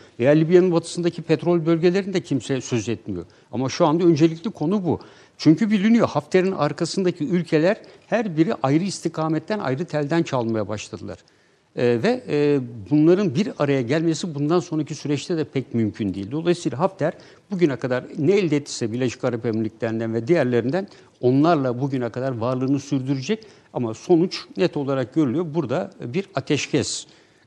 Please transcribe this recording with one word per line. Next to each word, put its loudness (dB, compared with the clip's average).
Veya 4
Libya'nın 4
batısındaki -2
petrol 0
bölgelerinde 2
kimse -2
söz -2
etmiyor. -6
Ama -4
şu 2
anda 2
öncelikli 2
konu -2
bu. 0
Çünkü 4
biliniyor, 4
Hafter'in 0
arkasındaki -2
ülkeler 2
her -2
biri 2
ayrı 2
istikametten, -4
ayrı -4
telden 0
çalmaya -2
başladılar. -10
E, -2
ve, 0
e, 2
bunların 4
bir 0
araya 2
gelmesi -2
bundan 0
sonraki -4
süreçte -4
de -2
pek -6
mümkün -2
değil. -8
Dolayısıyla -2
Hafter -2
bugüne 2
kadar -2
ne 2
elde 2
ettiyse -4
Birleşik -4
Arap -2
Emirlikleri'nden -4
ve -4
diğerlerinden 2
onlarla 4
bugüne -2
kadar -4
varlığını 0
sürdürecek. -4
Ama -4
sonuç 2
net 0
olarak -2
görülüyor. 0
Burada -4
bir -6
ateşkes. -2